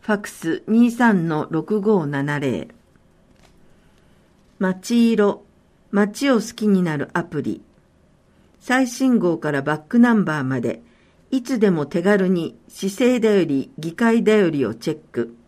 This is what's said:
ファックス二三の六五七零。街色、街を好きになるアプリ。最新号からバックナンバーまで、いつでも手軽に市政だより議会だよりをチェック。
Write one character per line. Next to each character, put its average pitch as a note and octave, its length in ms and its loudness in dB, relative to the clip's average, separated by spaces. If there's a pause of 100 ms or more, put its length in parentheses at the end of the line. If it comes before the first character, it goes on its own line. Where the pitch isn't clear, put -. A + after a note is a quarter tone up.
フ - 120 -4
ァ - 40 2
ッ - 20 -4
ク G3+ 100 -12
ス - 380 -6
二 A#3 240 4
三 A3+ 380 2
の D3+ 200 -2
六 D#3+ 320 -2
五 G3 260 2
七 C#3+ 340 -4
零。 A#2+ 340 -6 (1800)
街 A3+ 540 2
色、 G#3 320 0 (480)
街 G#3 380 0
を A#3 100 4
好 - 160 -10
き G#3+ 100 -2
に G3 160 4
な D#3+ 140 -2
る C#3 160 -6
ア E3+ 100 -4
プ D#3 200 -6
リ。 - 200 -6 (960)
最 B3+ 300 0
新 B3 320 0
号 E3+ 180 0
か D3+ 140 -4
ら C#3 100 -2
バ D3+ 140 -2
ッ - 60 -10
ク - 180 0
ナ A#3+ 140 6
ン G3+ 100 2
バ D#3 160 -2
ー - 20 -4
ま C3 180 -2
で、 - 220 -6 (480)
い C4 100 -2
つ B3+ 200 -4
で G#3 100 4
も D#3 160 0
手 E3+ 160 -4
軽 F#3+ 240 2
に F3 400 -2
市 - 200 -10
政 A#3+ 380 0
だ A3 80 4
よ G3 120 4
り C#3 340 -4
議 D#3+ 140 -8
会 A#3 320 2
だ G#3+ 100 4
よ G3 160 2
り C#3+ 160 -2
を G#2+ 80 -4
チ - 180 -6
ェ - 20 -2
ッ - 40 -14 (140)
ク。 A#2 240 -6 (120)